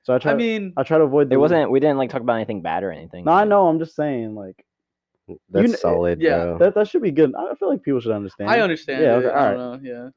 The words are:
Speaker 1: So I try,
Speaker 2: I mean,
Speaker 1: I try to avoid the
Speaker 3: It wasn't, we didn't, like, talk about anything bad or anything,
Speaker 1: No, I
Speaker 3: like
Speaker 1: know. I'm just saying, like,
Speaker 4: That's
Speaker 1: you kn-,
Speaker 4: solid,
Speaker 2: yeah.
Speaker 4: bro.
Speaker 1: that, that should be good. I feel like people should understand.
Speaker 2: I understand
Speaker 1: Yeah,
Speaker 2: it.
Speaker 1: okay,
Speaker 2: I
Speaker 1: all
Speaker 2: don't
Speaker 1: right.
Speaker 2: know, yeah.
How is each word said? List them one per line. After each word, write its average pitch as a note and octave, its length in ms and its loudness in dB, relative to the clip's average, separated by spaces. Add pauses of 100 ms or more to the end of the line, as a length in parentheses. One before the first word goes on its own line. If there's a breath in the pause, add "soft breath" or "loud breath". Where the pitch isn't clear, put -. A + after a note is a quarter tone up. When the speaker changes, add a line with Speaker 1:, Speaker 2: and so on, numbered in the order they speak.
Speaker 1:
So B2+ 120 0
I - 20 4
try, D3 140 -2
Speaker 2:
I - 40 2
mean, A3 420 -2
Speaker 1:
I C3+ 60 0
try D#3 140 2
to D#3+ 60 6
avoid C#3+ 260 2
the C3 60 2
Speaker 3:
It - 20 6
wasn't, D3+ 320 4
we C3 100 2
didn't, C#3+ 180 2
like, C3 120 -2
talk C3 120 -6
about A#2+ 140 0
anything G#2+ 260 -6
bad E2 220 -4
or F#2+ 80 -4
anything, E2 340 -12
Speaker 1:
No, D#3 60 2
I F#3 100 4
Speaker 3:
like G#3+ 80 0
Speaker 1:
know. G3+ 180 4
I'm D#3+ 120 2
just D#3+ 160 -10
saying, B2 400 -4
like, F#2+ 300 -16 (840)
Speaker 4:
That's G3 140 2
Speaker 1:
you A#3+ 60 4
kn-, A3 80 -2
Speaker 4:
solid, F2 440 0
Speaker 2:
yeah. E3 160 2
Speaker 4:
bro. E2+ 220 -2
Speaker 1:
that, F#3 160 4
that G#3 120 0
should E4+ 140 -2
be G3+ 100 -2
good. C#3+ 240 4
I - 200 -8
feel G4 140 -4
like C4+ 140 -2
people C3+ 160 -2
should A2+ 140 -4
understand. G2+ 360 -6
Speaker 2:
I A3+ 120 2
understand D#3 420 -4
Speaker 1:
Yeah, A#2+ 160 4
Speaker 2:
it. B2+ 60 0
Speaker 1:
okay, B2 40 0
Speaker 2:
I C#3 200 2
Speaker 1:
all - 60 0
Speaker 2:
don't B2 160 -8 (120)
Speaker 1:
right. - 0 -
Speaker 2:
know, C3 60 -14 (140)
yeah. B2+ 140 -16